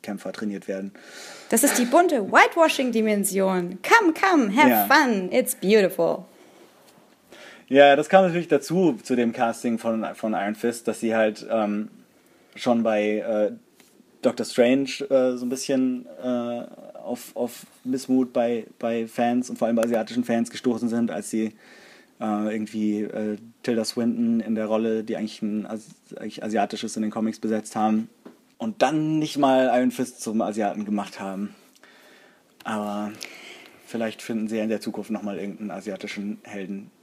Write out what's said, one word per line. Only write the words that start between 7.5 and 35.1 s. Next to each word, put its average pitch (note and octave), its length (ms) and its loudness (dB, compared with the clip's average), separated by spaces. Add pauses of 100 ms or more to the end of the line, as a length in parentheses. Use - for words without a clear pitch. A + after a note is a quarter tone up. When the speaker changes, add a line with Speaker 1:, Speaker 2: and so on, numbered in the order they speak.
Speaker 1:
Ja, C#3 280 10
das D3 140 -2
kam F#3+ 160 10
natürlich E3+ 220 0
dazu, D#3 540 2
zu C3 140 -2
dem A#2 180 2
Casting A#2 460 -2
von, A2+ 340 -2
von A2 200 -4
Iron G2 220 -2
Fist, A#2+ 320 -4
dass A2 120 -4
sie A2+ 160 0
halt, G#2+ 340 0
ähm, G#2+ 400 -2 (680)
schon A#2 280 0
bei, G#2+ 340 2
äh, G#2+ 340 0 (720)
Doctor A#2+ 240 -2
Strange, C3 440 2 (200)
äh, B2+ 280 4
so B2 80 -8
ein B2 40 -4
bisschen, B2+ 560 -2 (180)
äh, A#2+ 400 -4 (400)
auf, - 320 -10
auf A#2+ 300 -6 (180)
Missmut C3 500 0
bei, A#2+ 320 0 (140)
bei A#2 280 -2
Fans B2 420 0
und A#2 80 -8
vor A#2 100 0
allem A#2 80 2
bei A2+ 80 2
asiatischen A#2 400 -2
Fans A#2 280 0
gestoßen A#2 380 -2
sind, A#2 220 0
als F#2+ 200 -8
sie, A2 240 -4 (680)
äh, G#2+ 320 -2
irgendwie, G#2+ 480 -2
äh, G#2+ 360 -6 (260)
Tilda A2+ 200 0
Swinton A#2 580 0
in A2 140 -4
der G#2+ 120 -2
Rolle, A2 360 0
die A2 140 -6
eigentlich G#2+ 240 -8
ein G#2+ 240 -4
Asi-, - 520 -14
eigentlich - 260 -12
asiatisch G#2+ 400 -2
ist, A2 120 -8
in A2 60 -4
den G#2+ 100 -2
Comics A2 280 -4
besetzt G#2+ 360 -4
haben A2 340 2 (480)
und - 260 -4
dann D#3 360 2
nicht D3+ 180 -4
mal C3 380 4
Iron B2+ 160 2
Fist - 300 -6
zum A2 200 -2
Asiaten G#2 440 -2
gemacht G2+ 340 -4
haben. G2 340 -8 (1120)
Aber G#2 480 -6 (760)
vielleicht A2+ 360 -6
finden A2 260 -6
sie A2 100 -4
ja G#2+ 60 -2
in A2+ 60 -2
der G#2+ 120 -2
Zukunft G#2+ 300 -8